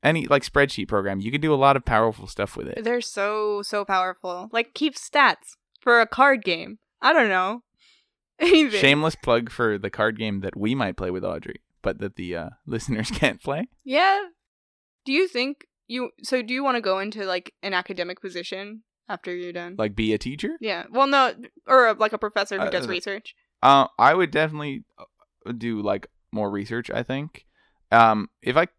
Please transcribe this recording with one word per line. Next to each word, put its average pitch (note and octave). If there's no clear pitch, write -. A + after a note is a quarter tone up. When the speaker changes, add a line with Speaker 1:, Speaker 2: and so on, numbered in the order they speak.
Speaker 1:
Any, D#3
like, C#3+
spreadsheet C#3
program, G2
you A2
can D3
do D#3
a C#3+
lot C#3
of B2+
powerful A2
stuff -
with -
it. -
Speaker 2:
They're A#3+
so, G#3
so G3+
powerful. F#3
Like, A#3
keep D4
stats -
for A#3+
a A3
card C4
game. F3+
I C4+
don't C4+
know. F#3+
<laughs> -
Anything. D#4
Speaker 1:
Shameless D3+
plug A#2+
for G#2+
the G2
card G#2+
game G#2
that F#2+
we G#2+
might G2+
play F#2
with F#2
Audrey, E2+
but -
that G2
the, F2
uh, E2+
<laughs> -
listeners A2+
can't -
play. D3+
Speaker 2:
Yeah. F#4
Do C4
you F4
think C4
you, B3
so B3+
do A3+
you C4
wanna B3+
go F#3+
into, G#3
like, F3+
an G3
academic F3+
position F#3+
after F3+
you're F3
done? F3
Speaker 1:
Like, G#2+
be A2
a G#2
teacher? C#3+
Speaker 2:
Yeah. G3
Well, C4+
no, C4+
or, A#3+
like, G#3+
a G#3+
professor G#3
who F#3
Speaker 1:
Uh, -
Speaker 2:
does F3+
Speaker 1:
uh, A3
Speaker 2:
research. G3
Speaker 1:
Uh, C#3
I C3+
would F3+
definitely, D3+
uh, -
do, A2+
like, G2+
more G#2
research, G#2+
I A#2+
think. C#3
Um, A2
if B2
I E3+